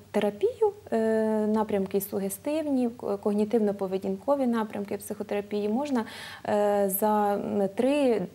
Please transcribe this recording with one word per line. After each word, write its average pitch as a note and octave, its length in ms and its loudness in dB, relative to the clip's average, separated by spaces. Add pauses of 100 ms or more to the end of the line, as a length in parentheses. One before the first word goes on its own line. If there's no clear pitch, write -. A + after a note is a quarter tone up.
(100)
терапію, F#4 600 0 (200)
е, A3+ 60 2 (480)
напрямки G#3 540 0
сугестивні, B3+ 880 -2
к-, A3 280 -4
когнітивно-поведінкові G3+ 1300 0
напрямки G#3+ 500 -2
психотерапії, G#3 720 -4
можна, C4 360 0 (440)
е, G#3 420 4 (100)
за, G#3 340 4
м, G3+ 340 0 (680)